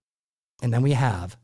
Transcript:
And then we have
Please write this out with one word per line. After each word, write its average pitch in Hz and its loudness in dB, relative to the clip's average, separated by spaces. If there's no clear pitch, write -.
And 120 0
then 120 2
we 139 2
have 110 -2